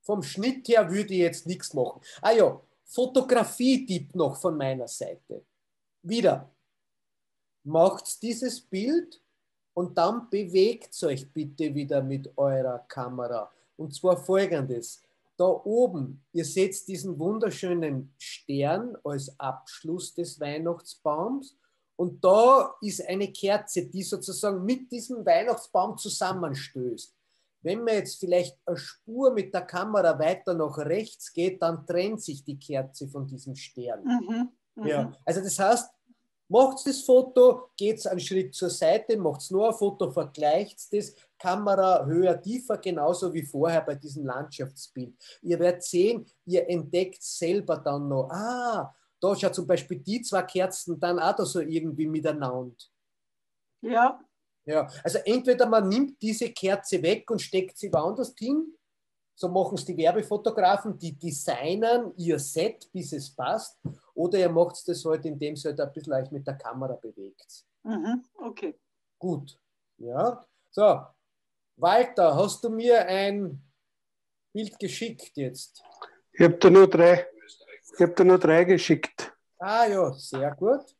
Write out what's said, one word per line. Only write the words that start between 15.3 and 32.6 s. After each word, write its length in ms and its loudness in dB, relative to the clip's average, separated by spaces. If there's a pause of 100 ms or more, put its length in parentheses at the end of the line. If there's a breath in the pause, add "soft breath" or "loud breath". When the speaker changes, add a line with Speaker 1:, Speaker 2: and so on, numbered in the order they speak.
Speaker 1:
Da 80 2
oben, 760 0 (120)
ihr 100 -2
seht 460 -2
diesen 280 -8
wunderschönen 1000 -4
Stern 880 -4
als 340 -8
Abschluss 760 -8
des 280 -10
Weihnachtsbaums. 1120 -6 (400)
Und 300 -6
da 560 6
ist 260 -8
eine 240 -4
Kerze, 540 -2
die 180 -8
sozusagen 640 -6
mit 260 -4
diesem 340 -10
Weihnachtsbaum 720 0
zusammenstößt. 1160 -6 (460)
Wenn 240 -4
man 100 0
jetzt 240 -4
vielleicht 460 0
eine 100 -4
Spur 560 -2
mit 220 -4
der 80 -2
Kamera 580 0
weiter 360 -2
nach 220 -4
rechts 540 -6
geht, 300 -2
dann 260 -2
trennt 340 -2
sich 220 -12
die 160 -12
Kerze 480 -8